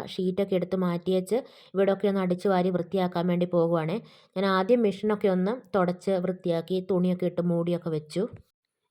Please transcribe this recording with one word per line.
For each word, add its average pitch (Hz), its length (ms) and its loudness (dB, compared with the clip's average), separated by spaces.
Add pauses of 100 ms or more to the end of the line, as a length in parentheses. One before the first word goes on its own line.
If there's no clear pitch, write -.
ഷീറ്റൊക്കെ 190 500 -2
എടുത്ത് 175 200 -2
മാറ്റിയേച്ച് 185 600 0 (320)
ഇവിടെയൊക്കെ 196 400 0
ഒന്ന് 196 120 0
അടിച്ച് 180 280 0
വാരി 185 220 2
വൃത്തിയാക്കാൻ 180 560 -2
വേണ്ടി 175 200 0
പോകുവാണേ. 170 520 0 (380)
ഞാൻ 190 100 0
ആദ്യം 190 360 4
മെഷീനൊക്കെ 208 460 0
ഒന്ന് 185 260 2 (200)
തുടച്ച് 180 360 0
വൃത്തിയാക്കി 180 680 -2
തുണിയൊക്കെ 180 460 0
ഇട്ട് 170 160 -2
മൂടിയൊക്കെ 170 480 0
വെച്ചു. 156 340 -4 (680)